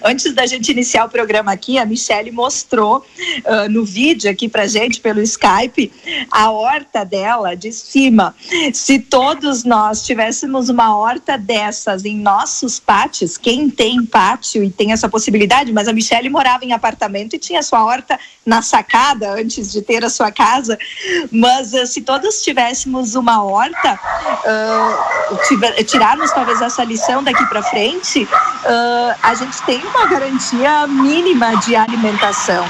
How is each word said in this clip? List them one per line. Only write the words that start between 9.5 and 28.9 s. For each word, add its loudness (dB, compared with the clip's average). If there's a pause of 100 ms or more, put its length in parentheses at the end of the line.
nós 2
tivéssemos -2
uma 4
horta -2
dessas -4
em -4
nossos 0
pátios, 0
quem 0
tem 0
pátio 0
e 0
tem 0
essa -2
possibilidade, 2
mas 0
a 0
Michele 0
morava 2
em -4
apartamento -4
e -6
tinha -2
sua 2
horta 0 (280)
na 4
sacada 2
antes -6
de -4
ter -2
a 0
sua 0
casa, 2 (500)
mas, 2
ah, 0
se -6
todos -2
tivéssemos -2
uma 2
horta, 0 (460)
ah, -2
tiver, 0
tirarmos 2
talvez 0
essa -2
lição -2
daqui 0
pra -4
frente, -2 (400)
ah, 0